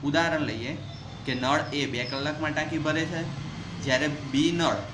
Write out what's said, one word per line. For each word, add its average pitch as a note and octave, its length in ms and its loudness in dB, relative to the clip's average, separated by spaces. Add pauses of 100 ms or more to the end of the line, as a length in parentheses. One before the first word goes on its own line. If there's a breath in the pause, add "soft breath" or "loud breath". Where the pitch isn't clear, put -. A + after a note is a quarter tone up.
ઉદાહરણ D#3 400 4
લઈએ A2+ 240 -4 (520)
કે C3 100 0
નળ C3+ 260 2 (180)
એ C#3 140 2
બે A#2+ 180 -2
કલાકમાં D3+ 420 -2
ટાંકી D#3 340 0
ભરે D#3+ 260 2
છે, E3 100 -2 (640)
જ્યારે C3+ 220 4 (260)
બી D#3 180 6
નળ D#3+ 320 2 (100)